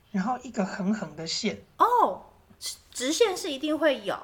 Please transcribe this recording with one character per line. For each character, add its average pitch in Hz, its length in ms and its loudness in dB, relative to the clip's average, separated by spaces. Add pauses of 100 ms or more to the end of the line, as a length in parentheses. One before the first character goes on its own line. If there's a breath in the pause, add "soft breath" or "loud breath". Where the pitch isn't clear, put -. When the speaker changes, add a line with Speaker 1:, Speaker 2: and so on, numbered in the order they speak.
(120)
Speaker 1:
然 190 120 0
后 247 180 0
一 269 80 -12
个 208 160 0
横 190 260 -2
横 170 240 -4
的 165 100 -8
线。 - 360 -2 (160)
Speaker 2:
哦， 403 440 4 (720)
直 254 200 -2
线 392 220 4
是 370 160 -4
一 269 80 -4
定 302 200 -2
会 285 240 2
有， 185 220 -2